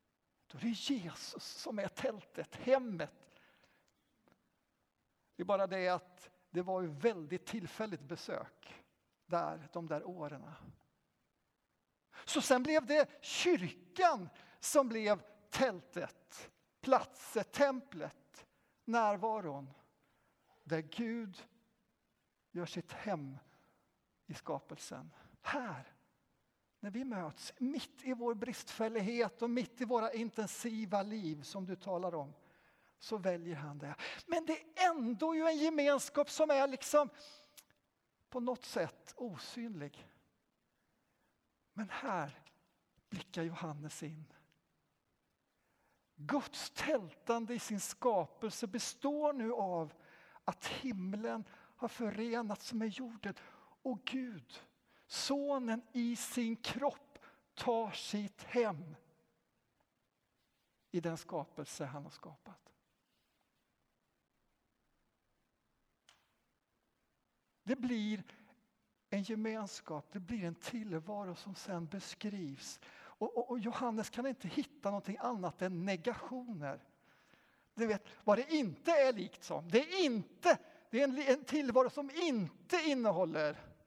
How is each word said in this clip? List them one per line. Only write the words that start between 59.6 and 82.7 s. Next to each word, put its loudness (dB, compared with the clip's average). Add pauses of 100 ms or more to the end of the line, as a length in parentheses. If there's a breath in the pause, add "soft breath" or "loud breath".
i 0
den -2
skapelse -8
han -8
har -16
skapat. -20 (4000)
Det 0
blir 0 (840 loud breath)
en 0
gemenskap, -4
det -8
blir -4
en -2
tillvaro -6
som -10
sen -4
beskrivs. -6 (140)
Och, -6
och, 0
och -2
Johannes 0
kan -2
inte -4
hitta -2
någonting -2
annat -2
än 0
negationer. -4 (880 soft breath)
Du 0
vet, 0 (160 loud breath)
vad 8
det 0
inte 2
är 8
likt -8
som. -6
Det 6
är 6
inte, 4 (300 loud breath)
det 2
är 6
en, 2
en 4
tillvaro 4
som -6
inte 0